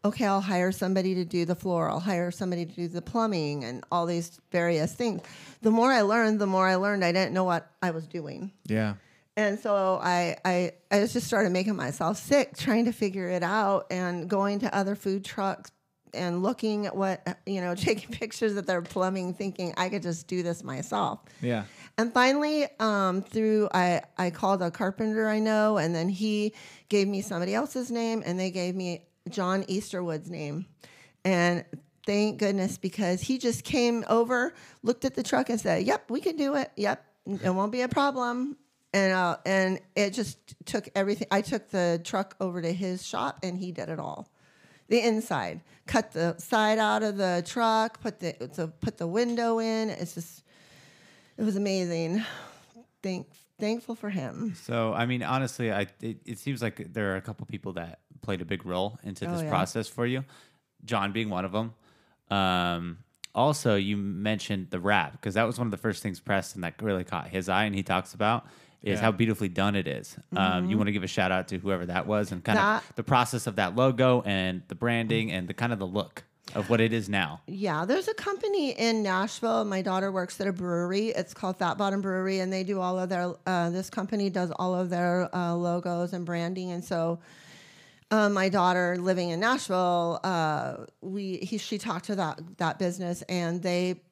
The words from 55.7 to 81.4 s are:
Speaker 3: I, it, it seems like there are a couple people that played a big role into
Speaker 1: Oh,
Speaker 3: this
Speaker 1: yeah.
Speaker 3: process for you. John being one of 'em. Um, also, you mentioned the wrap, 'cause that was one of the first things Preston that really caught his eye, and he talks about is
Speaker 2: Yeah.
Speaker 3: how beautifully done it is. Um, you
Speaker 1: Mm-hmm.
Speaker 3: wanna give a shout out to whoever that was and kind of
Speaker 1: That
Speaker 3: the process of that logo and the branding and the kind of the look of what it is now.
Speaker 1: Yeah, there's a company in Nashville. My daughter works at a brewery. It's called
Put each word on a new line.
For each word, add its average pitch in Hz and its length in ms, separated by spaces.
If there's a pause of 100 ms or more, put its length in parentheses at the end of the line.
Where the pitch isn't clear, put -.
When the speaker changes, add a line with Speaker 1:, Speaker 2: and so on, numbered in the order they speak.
Speaker 3:
I, 101 120 (180)
it, 113 240
it 110 140
seems 127 240
like 104 320
there 101 180
are 95 40
a 95 40
couple - 240
people 95 300
that 85 260 (220)
played 95 180
a 87 60
big 90 180
role 92 400
into 101 240
Speaker 1:
Oh, 175 40
Speaker 3:
this 170 100
Speaker 1:
yeah. 151 80
Speaker 3:
process 95 380
for 120 180
you. 131 180 (600)
John 101 260
being 110 160
one 92 160
of 92 100
'em. 113 200 (560)
Um, 90 680 (360)
also, 123 420
you 101 200
mentioned 101 720
the 90 100
wrap, 95 400
'cause 95 140
that 113 100
was 113 140
one 120 80
of 107 40
the 98 60
first - 260
things 95 180
Preston 98 420
that 85 200
really 95 220
caught - 240
his 92 200
eye, 98 160
and 104 100
he 95 80
talks 92 320
about 107 320 (340)
is 104 180
Speaker 2:
Yeah. 110 80
Speaker 3:
how 110 60
beautifully 107 360
done 98 260
it 90 140
is. 60 280 (200)
Um, 92 280
you 90 60
Speaker 1:
Mm-hmm. 104 80
Speaker 3:
wanna 104 140
give 101 100
a 95 60
shout 92 240
out 92 160
to 95 100
whoever 92 280
that 87 200
was 104 240
and 90 140
kind 107 140
of 98 60
Speaker 1:
That 107 200 (120)
Speaker 3:
the 117 60
process 123 460
of 98 80
that 95 180
logo 127 500
and 92 440
the 90 80
branding 113 560
and 92 160
the 101 60
kind 120 180
of 101 80
the 92 60
look 95 360 (320)
of 107 160
what 113 100
it 113 120
is 104 160
now. 90 400
Speaker 1:
Yeah, 180 360
there's 302 220
a 440 80
company 403 560
in 226 320
Nashville. 214 640
My 190 180
daughter 190 300
works 185 280
at 196 60
a 196 60
brewery. 180 560
It's - 260
called 185 240